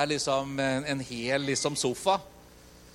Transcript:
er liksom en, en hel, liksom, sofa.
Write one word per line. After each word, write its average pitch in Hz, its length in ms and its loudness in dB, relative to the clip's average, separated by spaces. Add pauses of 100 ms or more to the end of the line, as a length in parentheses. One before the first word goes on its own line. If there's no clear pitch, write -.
er 147 160 2
liksom 135 420 0
en, 135 380 0
en 135 160 -6
hel, 127 340 0
liksom, 139 320 0
sofa. 156 380 2 (800)